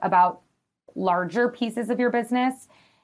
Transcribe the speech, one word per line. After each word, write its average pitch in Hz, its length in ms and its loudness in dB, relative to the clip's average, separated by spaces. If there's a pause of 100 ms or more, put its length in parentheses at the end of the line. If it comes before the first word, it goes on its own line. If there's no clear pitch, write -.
about 180 380 4 (560)
larger 185 540 0
pieces 233 400 -6
of 233 100 -2
your 247 120 2
business 247 580 -2 (340)